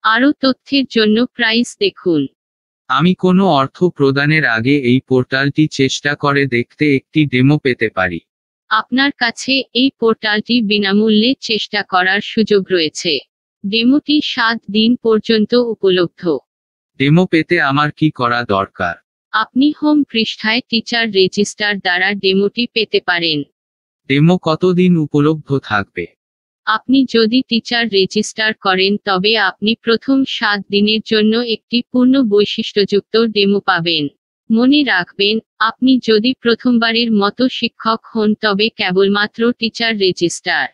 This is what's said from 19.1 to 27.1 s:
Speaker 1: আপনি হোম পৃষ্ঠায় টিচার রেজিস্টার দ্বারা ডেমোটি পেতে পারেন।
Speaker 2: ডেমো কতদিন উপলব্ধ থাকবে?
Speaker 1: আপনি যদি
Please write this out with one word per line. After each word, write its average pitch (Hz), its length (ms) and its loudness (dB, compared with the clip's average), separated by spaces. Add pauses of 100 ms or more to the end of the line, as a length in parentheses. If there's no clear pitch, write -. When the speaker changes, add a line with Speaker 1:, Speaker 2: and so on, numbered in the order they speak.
Speaker 1:
আপনি 254 500 0
হোম 302 220 2
পৃষ্ঠায় 226 680 -4
টিচার 226 420 -4
রেজিস্টার 202 680 -2
দ্বারা 185 340 -2
ডেমোটি 196 600 -2
পেতে 208 260 -2
পারেন। 170 440 -4 (680)
Speaker 2:
ডেমো 156 280 4
কতদিন 180 600 2
উপলব্ধ 147 680 0
থাকবে? 101 420 -6 (600)
Speaker 1:
আপনি 254 440 0
যদি 226 320 2